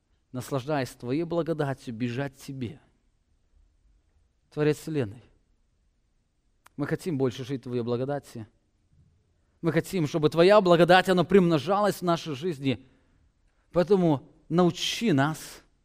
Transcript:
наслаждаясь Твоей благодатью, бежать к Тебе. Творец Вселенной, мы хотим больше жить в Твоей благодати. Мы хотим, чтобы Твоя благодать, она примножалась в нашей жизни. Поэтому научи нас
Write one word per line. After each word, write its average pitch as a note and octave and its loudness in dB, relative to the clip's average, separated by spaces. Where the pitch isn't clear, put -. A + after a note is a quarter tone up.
наслаждаясь B2+ -6
Твоей C3+ -6
благодатью, D3+ -4
бежать B2 -6
к - -20
Тебе. C3+ -10
Творец D3 0
Вселенной, A#2+ -6
мы D3 -6
хотим D#3+ -4
больше C3 -2
жить B2+ -8
в - -20
Твоей B2 -4
благодати. B2 -6
Мы E3 -2
хотим, D#3+ -2
чтобы D3+ 0
Твоя F#3+ 6
благодать, F3 6
она F3+ 4
примножалась F#3 2
в - -16
нашей E3+ -2
жизни. C3+ -4
Поэтому E3+ 2
научи F3 0
нас C#3+ -2